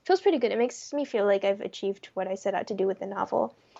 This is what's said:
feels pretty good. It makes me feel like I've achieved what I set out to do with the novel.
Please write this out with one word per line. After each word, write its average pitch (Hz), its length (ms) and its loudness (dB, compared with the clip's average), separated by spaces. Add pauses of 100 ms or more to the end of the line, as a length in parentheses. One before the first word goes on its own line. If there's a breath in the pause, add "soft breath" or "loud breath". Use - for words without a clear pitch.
feels 370 160 4
pretty 349 180 4
good. 233 140 2
It 220 60 0
makes - 340 -2
me 285 140 -2
feel 208 180 0
like 202 200 4
I've 196 180 0
achieved - 500 -6
what 185 160 -4
I 190 60 -4
set 196 200 -4
out - 120 -2
to 214 80 -4
do 190 120 0
with 190 120 0
the 196 80 -8
novel. 196 480 -2 (260 loud breath)